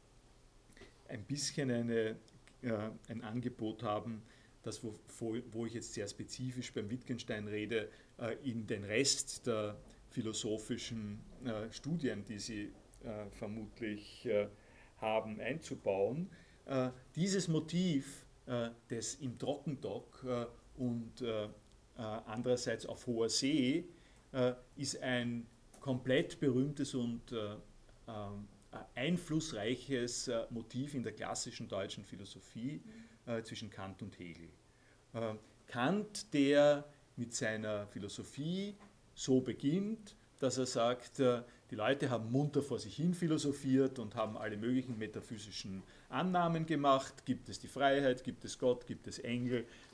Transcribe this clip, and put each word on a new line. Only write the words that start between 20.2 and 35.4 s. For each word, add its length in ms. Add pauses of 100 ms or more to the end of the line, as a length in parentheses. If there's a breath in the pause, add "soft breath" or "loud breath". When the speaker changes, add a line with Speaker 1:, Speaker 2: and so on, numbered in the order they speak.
Speaker 1:
äh, 180 (360)
und, 400
äh, 240
äh, 40 (460)
andererseits 920
auf 220
hoher 220
See, 560 (480 loud breath)
äh, 200 (220)
ist 260
ein 460 (320)
komplett 600
berühmtes 540
und, 380
äh, 240 (520)
ähm, 400 (240)
äh, 280
einflussreiches, 1300
äh, 220
Motiv 440
in 100
der 100
klassischen 560
deutschen 340
Philosophie, 760 (440 loud breath)
Speaker 2:
Mhm. 80
Speaker 1:
äh, 100
zwischen 260
Kant 320
und 180
Hegel. 300 (640 soft breath)
Äh, 220 (320 loud breath)